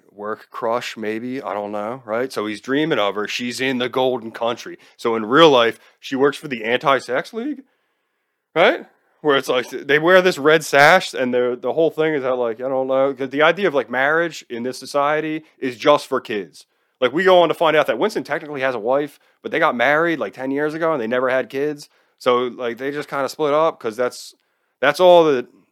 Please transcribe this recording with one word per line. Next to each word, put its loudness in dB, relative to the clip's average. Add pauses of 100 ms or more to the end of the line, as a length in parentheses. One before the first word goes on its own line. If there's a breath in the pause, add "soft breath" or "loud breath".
(120)
work -12
crush, -6
maybe. -8
I -8
don't -6
know, -8
right? -4
So -6
he's -8
dreaming 0
of 0
her. -4
She's -8
in -2
the -4
golden -2
country. -6 (200 soft breath)
So -2
in -4
real 6
life, 2 (200 soft breath)
she -10
works 2
for -14
the -8
Anti-Sex -2
League, -8 (920)
right? 2 (360)
Where 2
it's 0
like, -2
they 0
wear 6
this 2
red 4
sash, 4
and -2
the, 0
the -4
whole 2
thing -2
is -2
that, -2
like, -2
I -6
don't -2
know, 0
'cause -8
the -2
idea 2
of, 0
like, -2
marriage -2
in -10
this -8
society -4 (140 soft breath)
is -6
just 4
for -2
kids. -8 (340)
Like, 2
we 0
go 6
on 4
to -2
find 2
out 4
that 0
Winston -2
technically -8
has -2
a -6
wife, -2 (220)
but -12
they -4
got 0
married, 0
like, -6
ten -8
years -4
ago, -2
and -2
they -4
never -2
had -2
kids. -6 (300)
So, 0
like, -6
they -8
just -10
kinda -4
split -2
up, 0
'cause -6
that's, -6 (460)
that's 2
all 8
that 0 (240)